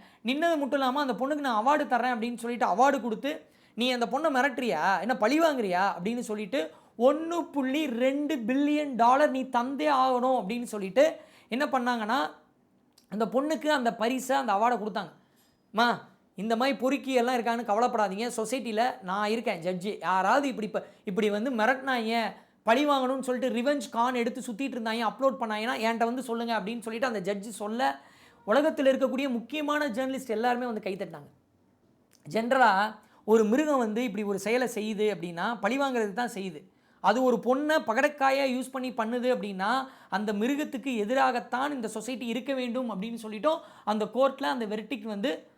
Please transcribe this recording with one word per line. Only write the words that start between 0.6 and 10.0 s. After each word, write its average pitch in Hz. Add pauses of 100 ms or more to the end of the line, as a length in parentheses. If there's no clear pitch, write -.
இல்லாம, 269
"அந்த 269
பொண்ணுக்கு 262
நான் 240
அவார்டு 294
தர்றேன்" 240
அப்படின்னு 240
சொல்லிட்டு 233
அவார்டு 247
கொடுத்து, 240 (280)
"நீ 247
அந்த 240
பொண்ணை 285
மிரட்டுறியா, 226
என்ன 220
பழி 254
வாங்குறியா?" 202
அப்படின்னு 220
சொல்லிட்டு 220 (280)
ஒண்ணு 320
புள்ளி 277
ரெண்டு 277
பில்லியன் 277
டாலர் 254
நீ 262
தந்தே 262
ஆகணும் 254